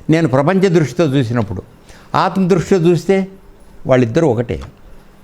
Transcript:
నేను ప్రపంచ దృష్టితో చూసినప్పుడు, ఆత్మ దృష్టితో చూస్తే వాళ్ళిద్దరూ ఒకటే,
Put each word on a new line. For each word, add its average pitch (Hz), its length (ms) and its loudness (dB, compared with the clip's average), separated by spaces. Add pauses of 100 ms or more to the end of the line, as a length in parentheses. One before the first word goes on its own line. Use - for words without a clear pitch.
(100)
నేను 165 180 2
ప్రపంచ 170 400 2
దృష్టితో 165 360 0
చూసినప్పుడు, 120 580 -2 (520)
ఆత్మ 180 340 0
దృష్టితో 175 420 2
చూస్తే 190 380 0 (580)
వాళ్ళిద్దరూ 127 420 2
ఒకటే, 113 320 -4 (640)